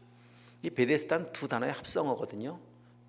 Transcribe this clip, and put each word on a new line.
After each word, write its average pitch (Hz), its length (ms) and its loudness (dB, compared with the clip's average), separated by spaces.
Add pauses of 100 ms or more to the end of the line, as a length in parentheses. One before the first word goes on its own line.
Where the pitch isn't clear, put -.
(600)
이 165 80 -4
베데스다는 151 640 2
두 139 160 -6
단어의 131 240 0
합성어거든요. 131 880 -2 (480)